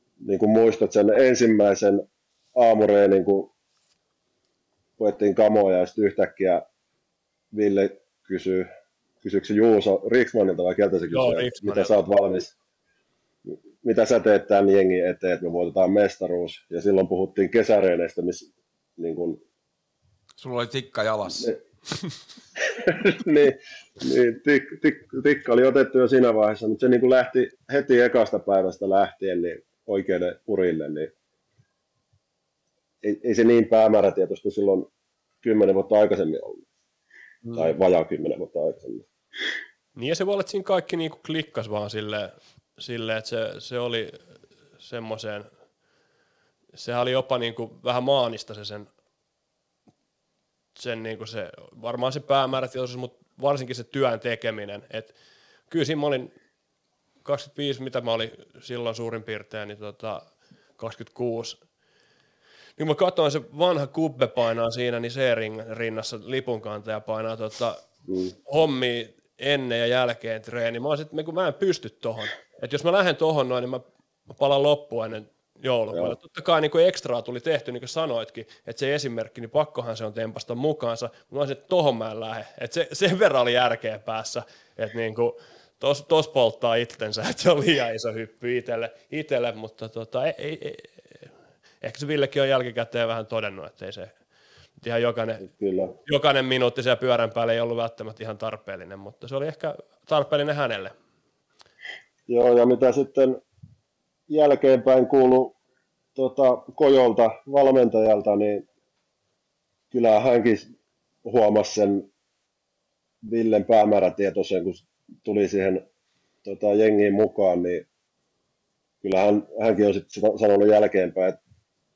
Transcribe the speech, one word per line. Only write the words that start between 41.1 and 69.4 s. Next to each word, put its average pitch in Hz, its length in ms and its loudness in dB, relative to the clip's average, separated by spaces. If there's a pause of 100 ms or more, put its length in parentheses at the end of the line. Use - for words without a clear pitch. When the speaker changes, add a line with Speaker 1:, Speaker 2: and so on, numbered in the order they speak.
Speaker 2:
klikkas 147 440 -8
vaan 104 200 -6
silleen, 104 400 -8 (500)
silleen, 113 380 -8
että 110 120 -10
se, 113 300 -6
se 123 200 -10
oli 117 320 -6 (640)
semmoiseen, 110 680 -12 (1300)
sehän 120 260 -6
oli 127 100 -2
jopa, 127 260 -2
niinku, 117 460 -8
vähän 123 200 -2
maanista 120 500 -2
se 104 120 -16
sen, 104 220 -16 (1900)
sen, 113 240 -10
niinku, 110 220 -12
se, 107 240 -12 (320)
varmaan 123 320 -4
se 147 60 -10
päämäärätietoisuus, 127 800 -4
mut 127 200 -14 (240)
varsinkin 131 340 -4
se 120 80 -12
työn 123 360 -4
tekeminen. 107 720 -8
Et - 240 -14 (540)
kyllä 165 160 -2
siinä 151 140 -4
mä 147 80 -2
olin 131 260 -4 (920)
kaksikymmentäviisi, 139 600 -8
mitä 127 180 -8
mä 117 120 -4
olin 113 180 -4 (280)
silloin 120 360 -8
suurin 113 280 -8
piirtein, 107 440 -12
niin, 104 100 -16
tota, 104 440 -12 (540)
kaksikymmentäkuusi. 113 840 -10 (1160)
Niin 156 100 -4
mä 147 80 0
katsoin, 175 360 0
se 147 100 -6 (160)
vanha 160 300 0
Kubbe 139 400 -4
painaa 117 440 -2
siinä, 120 280 -4
niin 120 120 -8
se 127 240 0
ring-, 110 420 -8
rinnassa 113 460 -8
lipunkantaja 110 760 -8
painaa, 110 380 -8
tota, 110 380 -6 (320)
Speaker 1:
Mm. 92 240 -6 (220)
Speaker 2:
hommia 127 540 -2 (320)
ennen 131 400 -2